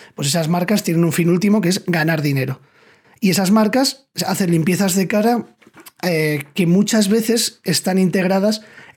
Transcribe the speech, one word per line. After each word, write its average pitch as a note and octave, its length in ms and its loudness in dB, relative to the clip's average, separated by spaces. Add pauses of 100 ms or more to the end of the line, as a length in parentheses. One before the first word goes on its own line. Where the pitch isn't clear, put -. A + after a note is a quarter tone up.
(160)
pues C#3+ 140 -6
esas D#3+ 180 -2
marcas F3+ 360 -2
tienen E3+ 200 0
un E3+ 80 0
fin E3+ 180 0
último G3+ 300 2
que F3 100 0
es F#3+ 180 -2
ganar D#3+ 340 0
dinero. C3+ 400 -4 (580)
Y F#3 120 2
esas F#3 200 0
marcas A3 560 0 (180)
hacen F#3+ 260 -2
limpiezas E3+ 440 0
de F#3+ 120 0
cara, A3 380 0 (580)
eh, D#3 420 -2 (100)
que F#3 120 0
muchas G#3 420 2
veces A3+ 540 0
están F#3 360 -2
integradas F#3+ 640 0 (360)